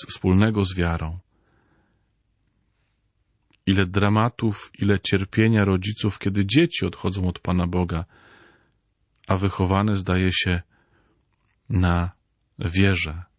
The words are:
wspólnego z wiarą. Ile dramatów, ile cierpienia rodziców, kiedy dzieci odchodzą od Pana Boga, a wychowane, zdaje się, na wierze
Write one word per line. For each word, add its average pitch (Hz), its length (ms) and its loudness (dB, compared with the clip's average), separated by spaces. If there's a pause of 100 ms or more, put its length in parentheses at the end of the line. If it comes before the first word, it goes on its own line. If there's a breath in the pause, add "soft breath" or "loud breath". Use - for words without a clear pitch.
wspólnego 101 560 2
z 92 100 -4
wiarą. 85 440 -4 (2500)
Ile 98 200 2
dramatów, 104 920 0
ile 101 220 2
cierpienia 107 640 2
rodziców, 98 540 -2
kiedy 101 280 0
dzieci 135 400 2
odchodzą 92 420 -4
od 87 100 -4
Pana 90 280 0
Boga, 87 380 -2 (1200 soft breath)
a 98 100 0
wychowane, 98 600 0
zdaje 92 360 0
się, 90 300 -2 (1080)
na 87 400 0 (480)
wierze 87 640 -2 (160)